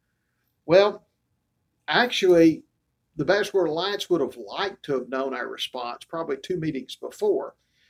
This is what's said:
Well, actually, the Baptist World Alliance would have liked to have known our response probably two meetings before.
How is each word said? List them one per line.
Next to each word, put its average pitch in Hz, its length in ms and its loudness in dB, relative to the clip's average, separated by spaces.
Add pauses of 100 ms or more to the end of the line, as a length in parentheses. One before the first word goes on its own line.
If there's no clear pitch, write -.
(680)
Well, 202 400 4 (800)
actually, 170 760 4 (520)
the 151 80 -4
Baptist 202 300 0
World 180 140 2
Alliance 185 420 -4
would 170 100 2
have 120 160 -4
liked 120 480 -8
to 143 100 -4
have 120 140 -4
known 131 260 -4
our 120 140 -8
response 120 560 -10
probably 160 340 -6
two 185 180 -6
meetings 156 400 -6
before. - 580 -4 (360)